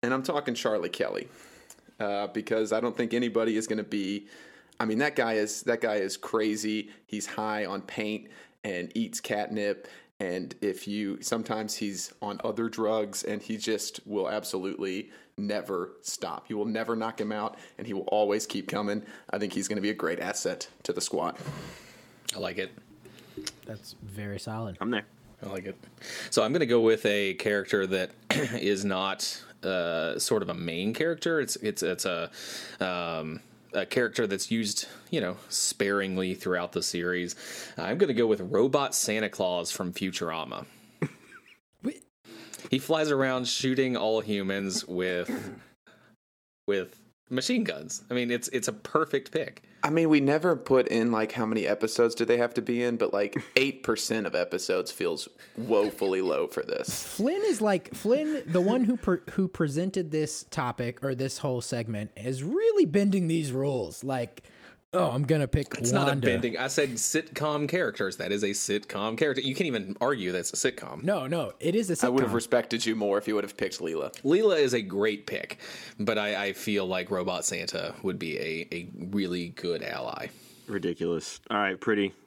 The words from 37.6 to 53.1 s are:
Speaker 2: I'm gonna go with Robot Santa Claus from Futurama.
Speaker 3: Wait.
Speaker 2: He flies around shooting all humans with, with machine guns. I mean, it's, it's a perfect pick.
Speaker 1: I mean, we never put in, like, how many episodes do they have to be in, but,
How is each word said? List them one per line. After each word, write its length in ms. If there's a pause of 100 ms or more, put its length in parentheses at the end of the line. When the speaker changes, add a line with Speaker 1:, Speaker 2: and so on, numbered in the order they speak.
Speaker 2:
I'm 180
gonna 160
go 140
with 160
Robot 520
Santa 360
Claus 420
from 220
Futurama. 720 (1160)
Speaker 3:
Wait. 200 (680)
Speaker 2:
He 80
flies 320
around 380
shooting 480
all 240
humans 680
with, 440 (1400)
with 320 (320)
machine 340
guns. 460
I 40
mean, 160
it's, 180
it's 200
a 40
perfect 600
pick. 300 (220)
Speaker 1:
I 60
mean, 200
we 100
never 340
put 340
in, 220
like, 220
how 120
many 220
episodes 480
do 100
they 120
have 180
to 80
be 220
in, 140
but, 140